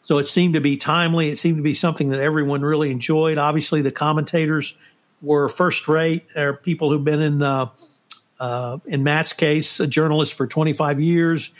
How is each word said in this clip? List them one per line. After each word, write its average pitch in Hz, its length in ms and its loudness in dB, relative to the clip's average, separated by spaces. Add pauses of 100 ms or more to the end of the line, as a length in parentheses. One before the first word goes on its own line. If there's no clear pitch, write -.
So 147 160 0
it 143 100 -2
seemed 180 260 2
to 156 60 2
be 143 160 0
timely. 165 520 0
It 151 100 -4
seemed 165 200 2
to 147 40 -2
be 143 120 0
something 170 360 0
that 135 100 -2
everyone 143 420 0
really 147 280 0
enjoyed. 156 480 0
Obviously, 151 440 0
the 135 100 0
commentators 156 840 -2 (460)
were 143 260 2
first - 400 -2
rate. 160 460 0
They're 143 200 -2
people 156 360 -2
who've 143 140 0
been 151 180 2
in, 147 200 0
uh, 135 280 -2 (680)
uh, 123 480 -6
in 147 160 -2
Matt's 151 300 0
case, 156 480 0
a 156 60 0
journalist 151 480 0
for 131 120 -4
twenty-five 147 540 0
years, 165 600 2